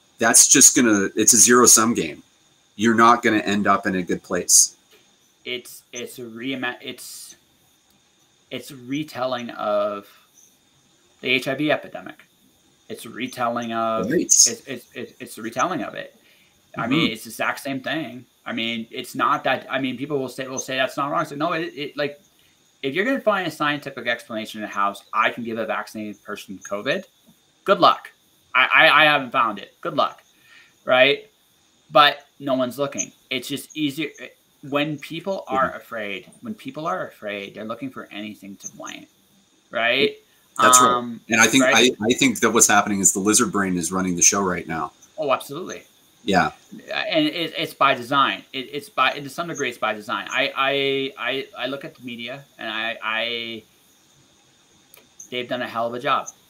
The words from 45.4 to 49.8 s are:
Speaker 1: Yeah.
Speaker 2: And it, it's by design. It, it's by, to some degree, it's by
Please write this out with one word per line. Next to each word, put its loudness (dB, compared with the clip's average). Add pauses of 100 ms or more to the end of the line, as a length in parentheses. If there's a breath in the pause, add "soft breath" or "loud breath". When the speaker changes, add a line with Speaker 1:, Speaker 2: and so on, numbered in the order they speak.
Speaker 1:
Yeah. 2 (400)
Speaker 2:
And -2
it, -6
it's -6
by 2
design. 0
It, -10
it's -12
by, 0
to -10
some -8
degree, -4
it's -10
by -2